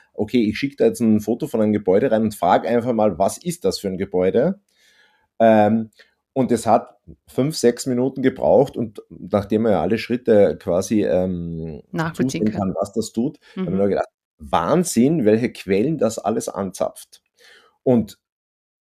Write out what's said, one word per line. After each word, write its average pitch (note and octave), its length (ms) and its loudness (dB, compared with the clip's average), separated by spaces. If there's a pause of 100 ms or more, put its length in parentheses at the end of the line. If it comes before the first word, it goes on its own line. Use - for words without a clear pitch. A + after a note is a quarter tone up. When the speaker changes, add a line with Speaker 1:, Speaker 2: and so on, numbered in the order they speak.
(140)
Speaker 1:
"Okay, A2 300 0
ich G#2+ 140 -2
schicke C#3 180 -6
da - 100 2
jetzt A2 140 0
ein G#2+ 200 4
Foto A2+ 260 -4
von A2+ 140 -4
einem G#2+ 120 0
Gebäude G#2 380 0
rein C3 120 2
und G#2+ 120 -2
frag G2 320 0
einfach A#2+ 260 0
mal, G#2+ 260 0
was G2 200 -2
ist E3+ 260 -10
das F#2 160 0
für G2+ 80 -6
ein F#2 100 -6
Gebäude?" F#2+ 640 0 (760)
Ähm, A2 520 4 (420)
und B2 200 0
es A2 140 -2
hat - 320 2 (280)
fünf, C#3+ 300 -4
sechs A#2+ 300 0
Minuten C3 360 -2
gebraucht A#2 540 2
und G#2+ 340 -8
nachdem G#2 560 -2
er G#2+ 60 2
ja E2 100 2
alle G#2 160 0
Schritte G#2 640 2
quasi, G2 440 0
ähm, E2 800 -4 (100)
Speaker 2:
Nachvollziehen E3 520 -4
Speaker 1:
zusehen G#2+ 80 0
Speaker 2:
kann. G#2+ 100 -4
Speaker 1:
kann, F#2+ 180 -2
was G#2 120 -4
das - 200 -6
tut, C3 260 -4 (260)
hab A#2 80 -4
ich - 0 -
Speaker 2:
Mhm. F#2+ 60 -2
Speaker 1:
mir G2+ 100 2
gedacht, D#2+ 200 -2 (300)
"Wahnsinn, A#2 840 0
welche A2 280 2
Quellen A2+ 460 -2
das A2+ 200 -2
alles A#2+ 300 -4
anzapft." - 760 -8 (600)
Und A#2+ 360 0 (640)